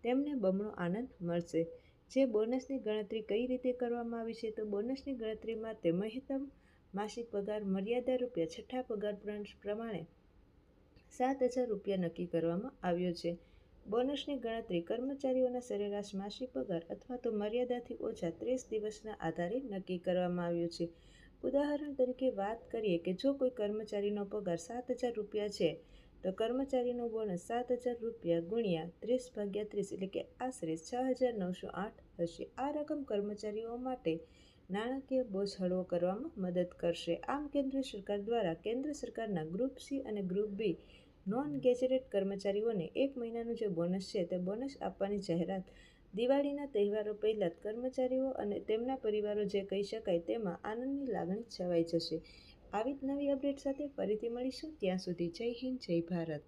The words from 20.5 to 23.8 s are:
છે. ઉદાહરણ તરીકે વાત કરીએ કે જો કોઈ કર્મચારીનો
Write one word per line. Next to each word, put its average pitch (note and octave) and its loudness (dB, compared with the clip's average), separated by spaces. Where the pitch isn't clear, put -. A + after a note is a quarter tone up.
છે. E3+ -2
ઉદાહરણ C#4+ 2
તરીકે B3+ 4
વાત G3+ -2
કરીએ G#3+ 2
કે F3+ 0
જો C4+ 4
કોઈ C4 2
કર્મચારીનો G#3 0